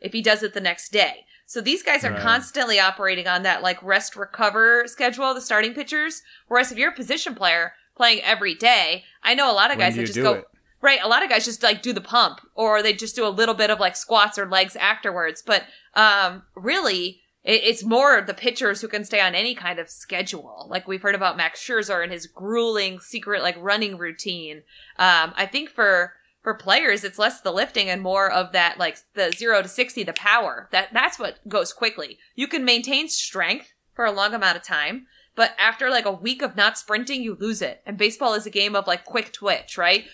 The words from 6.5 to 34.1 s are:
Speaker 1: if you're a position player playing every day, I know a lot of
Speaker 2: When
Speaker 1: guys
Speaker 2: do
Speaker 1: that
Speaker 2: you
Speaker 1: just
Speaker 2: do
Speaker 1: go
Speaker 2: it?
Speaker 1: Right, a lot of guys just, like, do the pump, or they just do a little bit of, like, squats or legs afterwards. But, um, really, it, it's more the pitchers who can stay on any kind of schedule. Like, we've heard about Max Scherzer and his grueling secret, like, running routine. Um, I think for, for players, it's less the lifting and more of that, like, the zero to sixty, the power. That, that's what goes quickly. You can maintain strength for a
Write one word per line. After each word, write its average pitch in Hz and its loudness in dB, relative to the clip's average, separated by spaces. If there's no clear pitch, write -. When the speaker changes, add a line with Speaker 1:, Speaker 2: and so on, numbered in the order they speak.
Speaker 1:
if 220 -10
you're 277 0
a - -18
position 262 -4
player 170 2
playing 233 4
every 196 0
day, 185 2
I 226 2
know 269 2
a - 0
lot 208 4
of 269 -2
Speaker 2:
When 185 4
Speaker 1:
guys 185 0
Speaker 2:
do - -4
Speaker 1:
that 117 -4
Speaker 2:
you 117 -2
Speaker 1:
just - -6
Speaker 2:
do 120 0
Speaker 1:
go 208 4
Speaker 2:
it? 95 -8
Speaker 1:
Right, 277 6
a 214 -2
lot 233 4
of 381 -2
guys 226 2
just, 240 -6
like, 214 2
do 247 -4
the 202 -6
pump, 220 0
or 214 2
they 214 2
just 214 -8
do 220 -2
a - 0
little 214 0
bit 208 2
of, 214 -2
like, 185 0
squats 208 2
or 196 -4
legs 190 0
afterwards. 180 -2
But, 202 2
um, 202 4
really, 190 -2
it, 220 2
it's 220 0
more 247 4
the 240 -8
pitchers 240 -2
who 226 -8
can 208 -6
stay 208 -2
on 185 2
any 226 -2
kind 175 -6
of 165 -10
schedule. 170 -10
Like, 185 -6
we've 190 -6
heard 202 0
about 185 0
Max 165 -2
Scherzer 202 -2
and 175 -6
his 165 -12
grueling 208 -2
secret, 208 -6
like, 175 -2
running 202 -2
routine. 165 -10
Um, 175 4
I 196 0
think 294 -6
for, 185 2
for 220 -4
players, 214 0
it's 196 -10
less 247 0
the 185 -2
lifting 202 -2
and 180 -4
more 190 0
of 180 0
that, 175 2
like, 165 -4
the 180 0
zero 220 2
to 185 -10
sixty, 247 -4
the 214 -6
power. 202 0
That, 190 0
that's 262 0
what - -10
goes 190 -2
quickly. 170 -6
You 269 -4
can 302 -4
maintain 254 0
strength 190 -4
for 240 -2
a 208 0